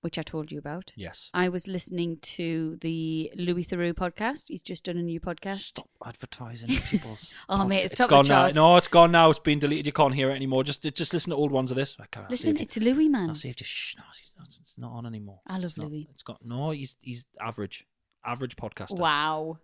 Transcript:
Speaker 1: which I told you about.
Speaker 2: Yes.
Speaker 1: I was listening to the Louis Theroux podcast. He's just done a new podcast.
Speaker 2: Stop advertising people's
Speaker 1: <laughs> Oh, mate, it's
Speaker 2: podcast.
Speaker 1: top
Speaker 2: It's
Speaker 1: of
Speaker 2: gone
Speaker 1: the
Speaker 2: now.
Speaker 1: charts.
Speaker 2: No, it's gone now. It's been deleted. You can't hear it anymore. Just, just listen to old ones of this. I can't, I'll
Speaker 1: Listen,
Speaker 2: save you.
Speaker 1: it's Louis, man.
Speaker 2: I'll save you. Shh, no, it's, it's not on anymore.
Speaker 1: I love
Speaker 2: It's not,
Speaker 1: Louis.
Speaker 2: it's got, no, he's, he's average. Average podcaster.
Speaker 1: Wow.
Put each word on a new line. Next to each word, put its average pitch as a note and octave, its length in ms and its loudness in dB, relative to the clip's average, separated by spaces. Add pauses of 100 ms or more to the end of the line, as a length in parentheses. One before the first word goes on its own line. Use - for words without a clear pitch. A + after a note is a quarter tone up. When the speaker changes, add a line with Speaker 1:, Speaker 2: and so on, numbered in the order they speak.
Speaker 1:
which E3+ 160 -6
I D#3+ 40 -6
told D#3 300 -8
you D3+ 60 -10
about. D3+ 380 -12
Speaker 2:
Yes. - 380 -14
Speaker 1:
I F4+ 140 2
was F3+ 180 -6
listening F3 560 -6
to D#3+ 580 -4
the D#3+ 540 -4
Louis F3 300 -2
Theroux F3 280 -2
podcast. G#3+ 560 -6
He's - 140 -10
just - 220 -12
done F3 140 -4
a E3+ 40 -4
new E3+ 180 -4
podcast. G3 400 -8
Speaker 2:
Stop - 280 -12 (160)
advertising A#2 720 -14
people's - 640 -4
Speaker 1:
<laughs> - 80 -20
Oh, G3 180 0
mate, F#3+ 200 2
it's - 80 -6
Speaker 2:
podcast. - 20 -8
Speaker 1:
top B3 80 4
Speaker 2:
It's - 0 -
Speaker 1:
of A3+ 60 2
Speaker 2:
gone C#3 140 10
Speaker 1:
the C#3 40 2
Speaker 2:
now. C3+ 140 8
Speaker 1:
charts. C#3 120 2
Speaker 2:
No, D#3+ 220 10
it's F3 120 6
gone E3+ 240 10
now. E3 180 10
It's D3+ 100 2
been D3 180 2
deleted. D3 280 0
You D3 60 -4
can't C#3 220 4
hear C3+ 160 2
it C#3 40 -2
anymore. C3 280 0
Just, C#3+ 200 -4 (120)
just - 180 -2
listen F3 180 0
to D3+ 60 -2
old D3 140 2
ones C3 220 2
of B2 40 -2
this. A#2 220 -4
I - 80 -16
can't, G2+ 200 -14
I'll - 40 -12
Speaker 1:
Listen, B3 200 0
Speaker 2:
save D4+ 80 2
you. - 40 -4
Speaker 1:
it's - 140 -8
Louis, C4 320 4
man. G3+ 220 0
Speaker 2:
I'll D#3+ 40 -6
save C3 240 -10
you. - 80 -14
Shh, - 320 -10
no, - 60 -20 (400)
it's, - 160 -20
it's - 180 -20
not A#2+ 140 -12
on A#2+ 140 -12
anymore. G#2 400 -14
Speaker 1:
I - 80 -12
love F#3 100 -6
Speaker 2:
It's E3+ 120 -10
not, D3+ 140 -10
Speaker 1:
Louis. D3+ 220 -12
Speaker 2:
it's - 100 -20
got, - 220 -16
no, B2+ 260 -6
he's, C#3 300 -10
he's A#2+ 240 -12 (160)
average. A2 440 -8 (400)
Average B2 320 -8
podcaster. A2+ 420 -10
Speaker 1:
Wow. D#3 640 -2